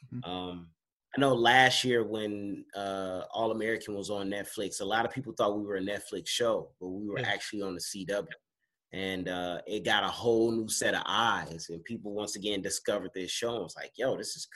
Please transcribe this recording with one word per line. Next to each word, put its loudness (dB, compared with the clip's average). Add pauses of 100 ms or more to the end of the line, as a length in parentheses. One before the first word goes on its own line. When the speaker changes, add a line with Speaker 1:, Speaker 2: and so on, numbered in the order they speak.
(160)
Speaker 1:
Mm-hmm. -8
Speaker 2:
Um, -6 (440)
I 0
know 6
last 8
year 4
when, -4 (100)
uh, -4
All 2
American -2
was -4
on -2
Netflix, -4
a -4
lot 2
of -2
people -8
thought 2
we -4
were -2
a -2
Netflix -4
show, 0
but -8
we -6
were -4
Speaker 1:
Yeah. -2
Speaker 2:
actually -4
on -4
the -8
C -8
W. -2 (600)
And, -2
uh, -2
it -4
got 4
a 2
whole 4
new 0
set 2
of -2
eyes, 0
and -10
people -8
once -4
again 0
discovered -2
this -4
show -2
and -2
was -10
like, -12
"Yo, 2
this -6
is -10